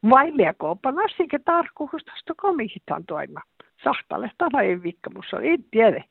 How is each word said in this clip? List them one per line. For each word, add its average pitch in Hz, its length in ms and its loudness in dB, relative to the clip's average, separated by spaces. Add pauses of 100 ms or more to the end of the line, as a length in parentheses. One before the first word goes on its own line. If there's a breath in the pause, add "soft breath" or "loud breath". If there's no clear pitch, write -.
(100)
Vai 285 260 6
liekö 180 300 2
oppa 196 260 -4
nassike 339 460 -2
tarkkuus 320 680 -2
tästä - 320 -14
komihitaan 220 720 -4
toima? 147 340 -10 (440 soft breath)
Sahtalle - 540 -4
tala 285 240 0
ei 180 200 0
vikka - 280 -8
musa, - 300 -10
ei 330 180 0 (120)
tiedä. 220 400 4